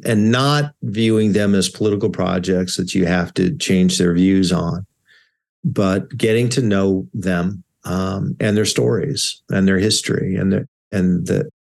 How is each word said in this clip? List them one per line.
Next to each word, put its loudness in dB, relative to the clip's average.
and 2
not 0
viewing 0
them 2
as 0
political -2
projects -2
that -6
you 2
have -2
to 0
change 2
their 2
views 4
on, -2
but 0
getting 2
to 0
know 0
them, -2
um, -4
and 0
their 2
stories -2
and 2
their 4
history 0
and 0
their, -2
and 0
the, -2